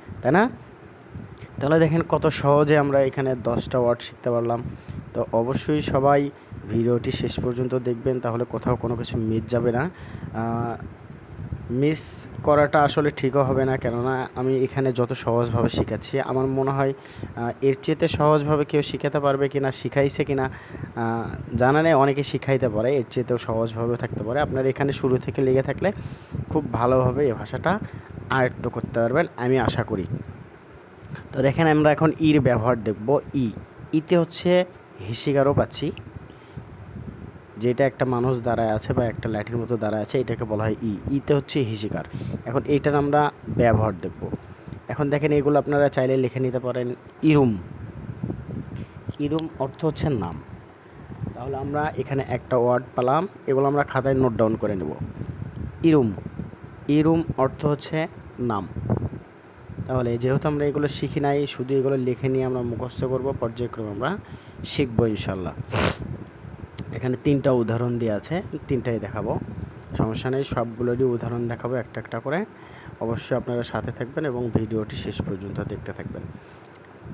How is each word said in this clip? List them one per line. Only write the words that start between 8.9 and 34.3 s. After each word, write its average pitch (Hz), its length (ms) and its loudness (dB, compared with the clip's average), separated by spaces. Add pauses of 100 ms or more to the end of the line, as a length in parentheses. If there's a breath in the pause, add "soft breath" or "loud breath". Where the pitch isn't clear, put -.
কিছু 117 220 -4
মিস 110 340 0
যাবে 120 200 2
না। 120 100 2 (520 loud breath)
আহ, 117 420 -2 (920)
মিস 143 580 0 (140)
করাটা 147 400 6
আসলে 147 280 4
ঠিকও 139 320 2
হবে 131 220 4
না, 131 120 2
কেননা 127 580 -2
আমি 127 180 0 (120)
এখানে 135 280 0
যত 120 200 0
সহজভাবে 117 560 2
শিখাচ্ছি, 113 520 -2
আমার 131 260 0
মনে 135 240 2
হয়, 139 220 2 (440 loud breath)
আহ, 117 160 -4 (100)
এর 135 200 4
চেয়েতে 160 260 2
সহজভাবে 151 560 4
কেউ 147 180 0
শিখাতে 143 380 -2
পারবে 139 280 2
কিনা, 135 240 0
শিখাইছে 139 520 0
কিনা, 135 200 0
আহ, - 1120 -4
জানা 135 260 6
নেই। 165 100 6
অনেকে 139 300 6
শিখাইতে 135 460 0
পারে, 113 280 2
এর 123 140 2
চেয়েতেও 123 280 0
সহজভাবেও 113 580 -2
থাকতে - 280 -4
পারে। 120 160 -2
আপনার 131 260 0
এখানে 135 260 0
শুরু 131 260 2
থেকে - 240 -2
লেগে 131 200 4
থাকলে 170 300 0 (580 loud breath)
খুব 147 220 0
ভালোভাবে 127 540 4
এই 120 60 2
ভাষাটা 120 460 -2 (520 loud breath)
আয়ত্ত 123 380 2
করতে 117 320 -4
পারবেন, 127 260 2 (100)
আমি 123 220 2
আশা 117 240 2
করি। 107 220 -2 (1300 loud breath)
তো 135 100 0
দেখেন, 139 240 4
আমরা 151 260 6
এখন 156 180 4 (100)
ইর 151 200 6
ব্যবহার 123 440 4
দেখব। 110 360 0 (140)
ই, 127 160 0 (420)
ইতে 156 260 2
হচ্ছে 180 460 2 (440)